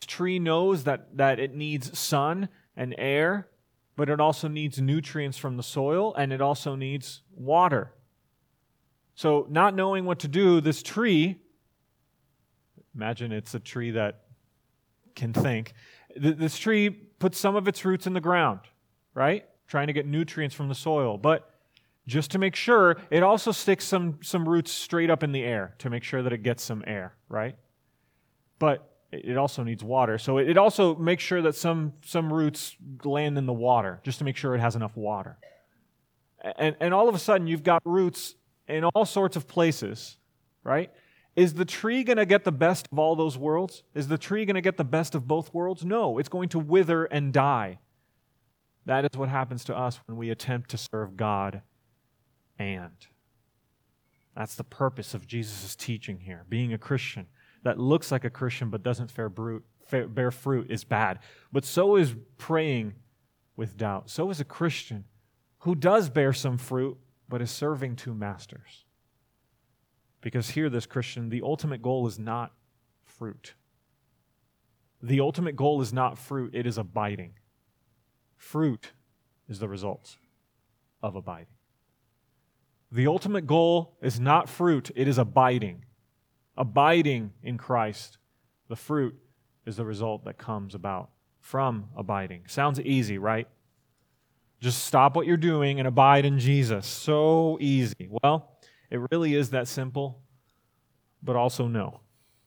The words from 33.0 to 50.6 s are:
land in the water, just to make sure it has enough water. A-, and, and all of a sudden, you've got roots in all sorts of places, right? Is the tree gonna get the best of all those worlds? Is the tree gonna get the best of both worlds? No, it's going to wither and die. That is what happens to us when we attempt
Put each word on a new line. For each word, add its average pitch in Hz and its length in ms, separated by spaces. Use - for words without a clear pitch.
land 143 340
in 135 100
the 127 40
water, 113 520
just 131 160
to 147 60
make 135 120
sure 131 160
it 120 60
has 117 160
enough 110 200
water. 104 420
A-, - 180
and, 151 180
and 175 140
all 220 160
of 208 60
a 160 40
sudden, 190 280
you've 165 160
got 170 200
roots 175 520
in 156 140
all 196 220
sorts 196 320
of 143 100
places, 143 720
right? 147 280
Is 175 160
the 170 120
tree 240 380
gonna 220 220
get 202 180
the 185 80
best 165 400
of 143 80
all 160 160
those 156 220
worlds? 156 460
Is 143 140
the 151 100
tree 208 280
gonna 190 160
get 185 140
the 160 80
best 156 320
of 127 120
both 156 260
worlds? 175 320
No, 185 320
it's 147 120
going 180 200
to 165 100
wither 165 460
and 143 260
die. 123 480
That 135 200
is 139 120
what 135 120
happens 127 360
to 107 120
us 123 280
when 113 120
we 117 120
attempt 123 420